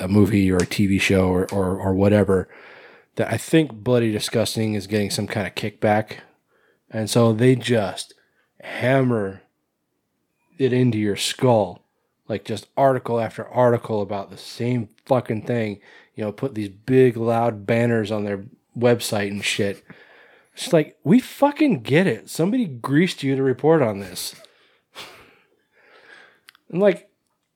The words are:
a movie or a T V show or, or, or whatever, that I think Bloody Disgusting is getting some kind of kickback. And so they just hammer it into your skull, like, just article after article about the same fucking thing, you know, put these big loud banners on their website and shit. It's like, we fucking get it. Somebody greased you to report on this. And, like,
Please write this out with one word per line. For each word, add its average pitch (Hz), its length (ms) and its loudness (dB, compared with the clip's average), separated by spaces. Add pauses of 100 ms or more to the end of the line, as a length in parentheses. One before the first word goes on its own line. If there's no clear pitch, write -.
a 92 80 -6
movie 101 420 4
or 92 60 2
a 90 80 2
T - 200 -2
V 98 140 2
show 95 300 2
or, 92 240 0
or, 95 260 -2
or 95 140 -2
whatever, 98 560 2 (640)
that - 160 -4
I 113 60 -2
think 156 360 0
Bloody 117 380 0
Disgusting 107 640 -2
is 98 140 -6
getting 104 220 -2
some 104 180 -4
kind 98 200 -4
of - 80 -12
kickback. 107 640 -2 (720)
And 110 200 -6
so 117 220 4
they 127 240 4
just 113 580 -4 (480)
hammer 123 840 -2 (1120)
it 127 160 0
into 123 240 2
your 104 180 0
skull, 110 720 0 (420)
like, 104 160 -6
just 107 320 -10
article 127 440 2
after 110 280 -6
article 120 540 0
about 98 280 -8
the 95 80 -20
same 120 520 -6 (160)
fucking 120 380 -2
thing, 110 360 -4 (360)
you 110 100 -8
know, 104 80 -4
put 135 200 -6
these 107 160 -6
big 127 480 2
loud 113 480 -2
banners 117 460 0
on 107 140 -4
their 101 180 -6 (340)
website 113 540 0
and 101 120 -8
shit. 98 380 -4 (720)
It's - 200 -4
like, 156 320 0
we 202 160 6
fucking 285 600 0
get 151 240 2
it. 113 220 -4
Somebody 214 360 -2
greased 143 580 -2
you 135 140 0
to 135 40 -2
report 143 400 2
on 107 200 0
this. 92 340 -12 (2250)
And, 170 120 -4
like, 196 280 2 (460)